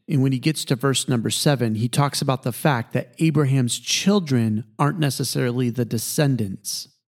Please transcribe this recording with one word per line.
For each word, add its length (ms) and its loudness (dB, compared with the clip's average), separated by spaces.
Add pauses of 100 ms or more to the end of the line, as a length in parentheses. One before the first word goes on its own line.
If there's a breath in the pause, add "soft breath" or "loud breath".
And 160 2
when 80 2
he 80 0
gets 260 -2
to 100 0
verse 320 -2
number 220 0
seven, 460 0
he 120 0
talks 340 0
about 200 0
the 100 -2
fact 420 0
that 260 -6
Abraham's 580 2
children 880 0 (160)
aren't 200 2
necessarily 720 0
the 160 -2
descendants. 1000 -2 (200)